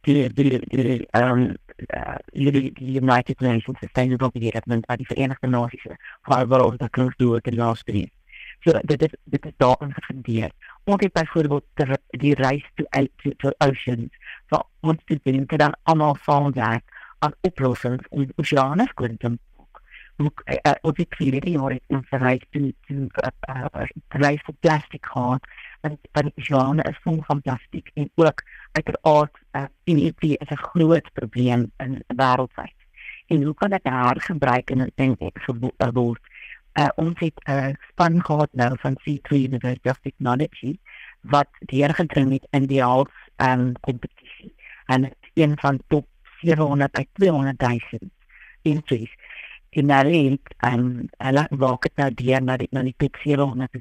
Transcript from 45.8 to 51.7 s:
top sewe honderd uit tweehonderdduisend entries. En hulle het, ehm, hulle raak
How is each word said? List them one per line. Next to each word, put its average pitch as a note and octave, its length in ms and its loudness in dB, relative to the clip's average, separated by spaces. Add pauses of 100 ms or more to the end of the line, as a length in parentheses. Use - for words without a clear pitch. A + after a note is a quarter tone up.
top D3 200 0 (340)
sewe E3 200 4
honderd C#3+ 360 0
uit C3+ 160 -4
tweehonderdduisend C3+ 960 0 (500)
entries. C#3+ 540 -2 (540)
En C#3+ 200 2
hulle C#3+ 400 6
het, - 280 -2
ehm, B2 460 0 (140)
hulle C3+ 320 2
raak C3 340 0